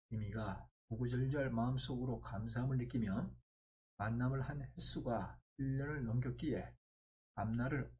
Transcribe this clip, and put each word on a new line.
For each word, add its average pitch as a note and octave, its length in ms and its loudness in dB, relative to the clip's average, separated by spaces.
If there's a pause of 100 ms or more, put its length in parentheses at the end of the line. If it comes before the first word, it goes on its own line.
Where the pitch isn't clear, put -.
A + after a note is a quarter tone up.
(120)
의미가 G#2 560 -2 (220)
구구절절 B2+ 600 2
마음속으로 B2 720 0
감사함을 A#2+ 580 0
느끼며 A#2 520 0 (640)
만남을 B2 440 2
한 C#3+ 200 -4
횟수가 B2+ 760 -2 (180)
일 C3+ 200 2
년을 C#3+ 280 0
넘겼기에 B2 720 0 (600)
앞날을 A#2+ 640 0